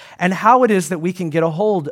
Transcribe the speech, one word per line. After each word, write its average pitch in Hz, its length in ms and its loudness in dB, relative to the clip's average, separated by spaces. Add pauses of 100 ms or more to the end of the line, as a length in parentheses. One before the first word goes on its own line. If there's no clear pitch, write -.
(200)
and 185 140 0
how 226 300 4
it 226 60 2
is 185 200 0
that 175 100 -4
we 175 140 -4
can 170 180 -6
get 160 100 0
a 165 80 0
hold, 180 420 -2